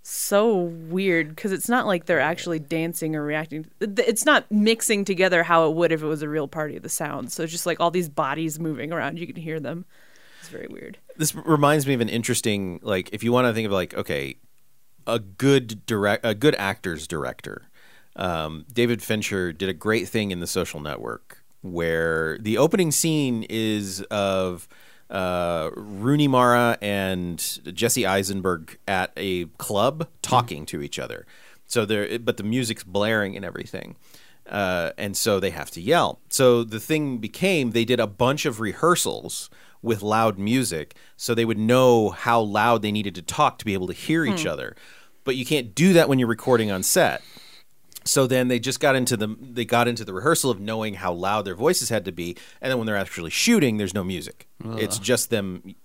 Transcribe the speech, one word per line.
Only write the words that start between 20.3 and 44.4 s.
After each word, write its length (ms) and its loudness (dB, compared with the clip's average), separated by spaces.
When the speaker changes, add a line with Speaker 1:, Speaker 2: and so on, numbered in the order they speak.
Speaker 2:
in 80 -4
The 80 -6
Social 340 -4
Network 640 -10
where 760 -2
the 200 0
opening 340 4
scene 580 0
is 520 -2
of, 680 -2
uh, 640 -2
Rooney 540 0
Mara 520 6
and 580 -2
Jesse 340 0
Eisenberg 720 -2
at 280 0
a 280 -2
club 500 0
talking 440 0
to 160 -8
each 160 -8
other. 280 -10
So 180 0
there, 340 0
but 180 -2
the 80 -8
music's 400 -2
blaring 520 0
and 80 -10
everything. 520 -12
Uh, 480 0
and 200 -6
so 240 2
they 100 0
have 220 -10
to 80 -12
yell. 480 0
So 340 6
the 180 -6
thing 380 -2
became, 540 0
they 120 2
did 140 2
a 80 2
bunch 400 0
of 140 -4
rehearsals 880 -2
with 200 0
loud 360 2
music 560 -2
so 180 -2
they 100 2
would 140 0
know 520 6
how 300 2
loud 420 2
they 100 -2
needed 240 -2
to 60 -12
talk 360 0
to 60 -16
be 100 0
able 140 -2
to 40 -6
hear 320 -2
each 180 -2